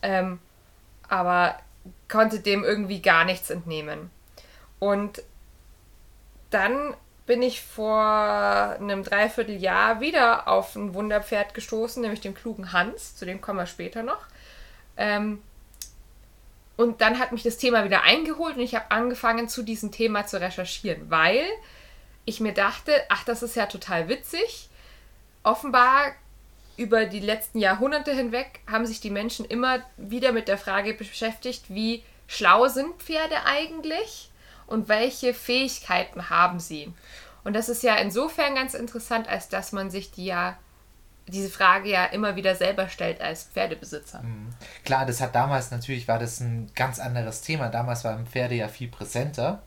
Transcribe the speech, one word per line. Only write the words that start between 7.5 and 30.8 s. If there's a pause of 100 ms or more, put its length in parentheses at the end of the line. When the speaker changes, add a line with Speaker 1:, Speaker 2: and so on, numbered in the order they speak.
Speaker 1:
vor
einem
Dreivierteljahr
wieder
auf
ein
Wunderpferd
gestoßen,
nämlich
den
klugen
Hans,
zu
dem
kommen
wir
später
noch. (760)
Ähm, (1300)
und
dann
hat
mich
das
Thema
wieder
eingeholt
und
ich
habe
angefangen,
zu
diesem
Thema
zu
recherchieren,
weil (840)
ich
mir
dachte, (160)
ach,
das
ist
ja
total
witzig. (760)
Offenbar (640)
über
die
letzten
Jahrhunderte
hinweg (100)
haben
sich
die
Menschen
immer (180)
wieder
mit
der
Frage